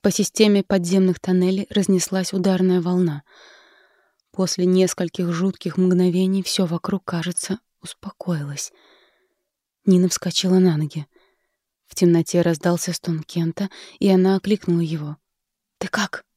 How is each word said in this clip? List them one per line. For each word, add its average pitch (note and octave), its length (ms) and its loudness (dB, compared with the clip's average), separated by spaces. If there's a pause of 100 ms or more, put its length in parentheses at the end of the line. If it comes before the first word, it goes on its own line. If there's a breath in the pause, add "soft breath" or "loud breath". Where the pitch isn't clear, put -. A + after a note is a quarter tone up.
По G#3 100 2
системе G#3 520 2
подземных F#3 580 0
тоннелей F#3 480 0
разнеслась F#3+ 640 0
ударная F#3 480 2
волна. F3 420 0 (1080 soft breath)
После F3+ 340 -2
нескольких F3+ 680 0
жутких F3 460 -4
мгновений F#3 680 2
всё - 220 -2
вокруг, F3 400 -4
кажется, F3 540 -6 (240)
успокоилось. D3 880 -10 (1120 soft breath)
Нина F#3 240 4
вскочила F#3 500 0
на F3+ 200 4
ноги. D3+ 280 -6 (760)
В - 100 -20
темноте E3+ 460 2
раздался E3+ 540 0
стон E3 280 -6
Кента, E3 460 -4 (300 loud breath)
и G3+ 100 2
она F#3+ 280 4
окликнула F#3 440 -2
его. D3+ 380 -6 (580)
"Ты - 120 -8
как?" - 360 -6 (120)